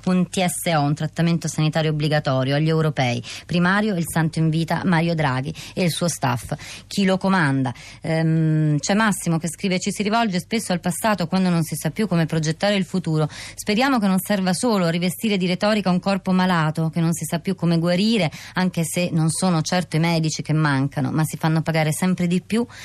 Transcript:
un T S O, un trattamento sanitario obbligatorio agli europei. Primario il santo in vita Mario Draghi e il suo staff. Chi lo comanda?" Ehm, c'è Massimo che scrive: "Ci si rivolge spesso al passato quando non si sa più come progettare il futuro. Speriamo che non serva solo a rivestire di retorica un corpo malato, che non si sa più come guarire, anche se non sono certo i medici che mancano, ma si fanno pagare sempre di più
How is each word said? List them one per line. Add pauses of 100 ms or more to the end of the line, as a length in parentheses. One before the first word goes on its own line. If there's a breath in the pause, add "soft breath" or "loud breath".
un
T
S
O,
un
trattamento
sanitario
obbligatorio
agli
europei. (220 loud breath)
Primario
il
santo
in
vita
Mario
Draghi (200 loud breath)
e
il
suo
staff. (340 loud breath)
Chi
lo
comanda?" (300 loud breath)
Ehm,
c'è
Massimo
che
scrive:
"Ci
si
rivolge
spesso
al
passato
quando
non
si
sa
più
come
progettare
il
futuro.
Speriamo
che
non
serva
solo
a
rivestire
di
retorica
un
corpo
malato,
che
non
si
sa
più
come
guarire, (240 loud breath)
anche
se
non
sono
certo
i
medici
che
mancano,
ma
si
fanno
pagare
sempre
di
più (200 loud breath)